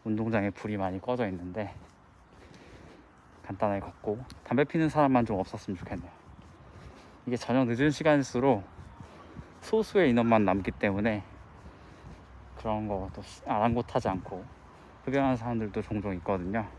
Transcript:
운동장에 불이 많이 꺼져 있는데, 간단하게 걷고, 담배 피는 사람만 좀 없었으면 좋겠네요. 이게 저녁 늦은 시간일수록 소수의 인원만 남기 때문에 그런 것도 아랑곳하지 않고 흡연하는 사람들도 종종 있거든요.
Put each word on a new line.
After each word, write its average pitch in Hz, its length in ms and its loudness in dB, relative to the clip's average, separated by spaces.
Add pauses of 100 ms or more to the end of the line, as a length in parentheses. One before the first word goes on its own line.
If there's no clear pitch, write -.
운동장에 110 480 0
불이 107 260 -6
많이 95 240 -4
꺼져 123 260 -2
있는데, 92 460 -6 (1700)
간단하게 101 380 -2
걷고, 104 420 -6 (200)
담배 123 200 2
피는 160 260 2
사람만 135 360 4
좀 107 140 -2
없었으면 98 380 -6
좋겠네요. 87 340 -10 (1120)
이게 123 100 0
저녁 123 300 2
늦은 120 240 4
시간일수록 135 760 4 (1000)
소수의 202 500 4
인원만 117 340 6
남기 95 260 2
때문에 104 520 -2 (1300)
그런 107 320 -4
것도 98 360 -6 (240)
아랑곳하지 117 600 0
않고 92 380 -6 (600)
흡연하는 135 300 2
사람들도 113 460 -4
종종 101 340 -2
있거든요. 98 520 -2 (120)